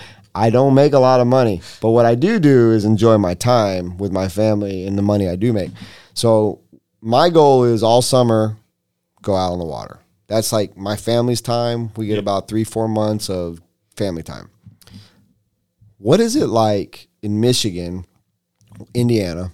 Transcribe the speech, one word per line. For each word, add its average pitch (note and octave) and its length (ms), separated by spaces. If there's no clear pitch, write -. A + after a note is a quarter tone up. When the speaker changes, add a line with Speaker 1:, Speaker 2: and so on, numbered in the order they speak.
Speaker 1:
I A2 160
don't C3 240
make C#3 180
a C#3+ 60
lot B2+ 220
of B2 60
money, A#2+ 360
but A2 120
what A#2 120
I A#2 120
do F#3+ 220
do C3 340
is G#2+ 120
enjoy A2 320
my F#2+ 160
time F#2+ 640
with G2 160
my F#2+ 160
family G2+ 580
and G2 120
the G2+ 40
money G#2 240
I F2 100
do A#2 180
make. F#2 160
So A2 480
my B2+ 300
goal C#3+ 340
is A2+ 180
all A#2 200
summer, A2+ 560
go G2+ 140
out F#2 160
on F2+ 60
the F2 60
water. B1+ 360
That's, A2 260
like, - 240
my G2+ 200
family's A#2+ 440
time. A#2+ 560
We A2 120
get G#2 60
Speaker 2:
Yeah. G#2 40
Speaker 1:
about G2 280
three, G#2+ 180
four A2+ 220
months G#2+ 440
of F2 320
family F2+ 260
time. G#1 280
What C3 220
is A#3 160
it E3+ 120
like G#2+ 600
in G#2 180
Michigan, F2+ 640
Indiana, G2 600